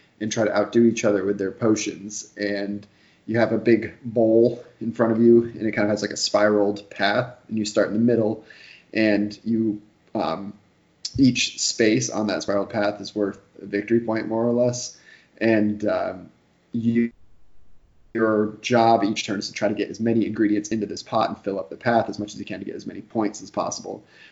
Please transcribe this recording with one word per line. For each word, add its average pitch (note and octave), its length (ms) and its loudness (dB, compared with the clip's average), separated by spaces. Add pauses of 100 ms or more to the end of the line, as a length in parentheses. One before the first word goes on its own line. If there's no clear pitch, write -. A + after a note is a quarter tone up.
(220)
and A2 100 -4
try A#2+ 120 0
to - 120 0
outdo A#2 300 4
each A2+ 200 2
other G#2 180 2
with G2 140 -2
their F#2+ 140 -4
potions. G#2 840 -4
And G2+ 480 -6 (400)
you A2+ 140 -2
have A2 120 2
a A2+ 60 0
big A2+ 360 4 (100)
bowl A#2 600 4 (180)
in A#2 100 -4
front A2+ 200 0
of A2+ 100 2
you, A#2 220 8
and A2 220 -8
it G#2+ 60 -2
kind G#2+ 140 0
of G#2+ 60 2
has, G#2 100 -2
like, G#2 100 -4
a - 60 -10
spiraled G#2 720 2
path, G#2+ 440 -2 (140)
and A2 100 -6
you G#2 80 -2
start G#2 220 2
in G2 60 -6
the G#2+ 60 0
middle, A2+ 440 2 (500)
and G#2 520 0
you, A2 360 -2 (340)
um, F#2+ 380 -6 (640)
each - 440 2
space A#2+ 480 0
on G#2+ 180 -4
that F2+ 160 -2
spiraled G2 260 -2
path G#2 320 -2
is - 140 -14
worth G#2 240 -4 (220)
a - 40 -14
victory G2+ 340 0
point, A2+ 280 -4
more A2+ 180 -2
or A#2+ 80 0
less. B2 440 -2 (420)
And, G#2+ 480 2
um, F#2 420 -4 (420)
you, A#2 400 0 (1000)
your G#2+ 480 0
job A2+ 420 4
each A2 220 -2
turn G2+ 140 -4
is - 80 -8
to - 60 -14
try G#2 140 -2
to G#2+ 60 -2
get G#2 160 -4
as G2 100 -12
many A2+ 260 2
ingredients G#2 440 0
into A2 160 -4
this F#2+ 180 -8
pot - 260 0
and G#2 100 -10
fill G2 200 -6
up - 100 -10
the E2+ 60 -14
path A#2 340 0
as G2 100 -8
much G#2 140 -8
as G#2 60 -14
you G2+ 60 -12
can F#2+ 140 -10
to G2 60 -12
get - 100 -10
as G2+ 100 -14
many F#2 160 -12
points G#2 400 -4
as F#2 100 -18
possible. F2+ 520 -8 (280)